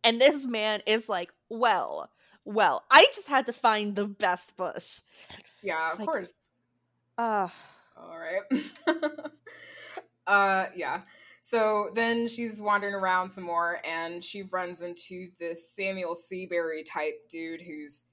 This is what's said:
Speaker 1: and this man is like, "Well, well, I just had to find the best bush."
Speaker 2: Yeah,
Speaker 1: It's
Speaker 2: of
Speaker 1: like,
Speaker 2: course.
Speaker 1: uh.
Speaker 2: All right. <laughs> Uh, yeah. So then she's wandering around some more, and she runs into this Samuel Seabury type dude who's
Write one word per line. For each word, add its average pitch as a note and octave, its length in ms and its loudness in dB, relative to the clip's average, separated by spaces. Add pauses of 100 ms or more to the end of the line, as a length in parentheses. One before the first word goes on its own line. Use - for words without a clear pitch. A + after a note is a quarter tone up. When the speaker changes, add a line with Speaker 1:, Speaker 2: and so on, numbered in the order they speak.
Speaker 1:
and A#3 180 4
this C#4 260 6
man G#3+ 400 -2
is A3 220 2
like, F3+ 240 -4 (160)
"Well, G3 600 2 (340)
well, G3+ 460 4
I D#4+ 240 12
just - 140 -10
had C#4 180 2
to A#3+ 60 -6
find G#3+ 440 2
the G3+ 100 0
best G3 500 -2
bush." - 440 -8 (600)
Speaker 2:
Yeah, D#3+ 240 -2
Speaker 1:
It's E3 80 0
Speaker 2:
of F#3+ 60 -10
Speaker 1:
like, G#3+ 80 -4
Speaker 2:
course. A3+ 260 -4 (840)
Speaker 1:
uh. G#3+ 300 0 (480)
Speaker 2:
All E3+ 220 -18
right. E3+ 240 -4 (440)
<laughs> D4+ 440 -2 (960)
Uh, G3 480 4
yeah. E3+ 280 -6 (400)
So G#3+ 520 2
then A#3 340 2
she's A3+ 300 -6
wandering G3+ 360 0
around F#3 340 2
some F#3 160 -10
more, E3+ 400 0
and E3 400 -6
she G3+ 200 -10
runs F3+ 360 -6
into F3 480 -12 (100)
this E3 320 -8
Samuel F#3+ 440 -4
Seabury E3+ 680 -4
type D3+ 460 -8
dude E3 320 -10
who's D3+ 520 -14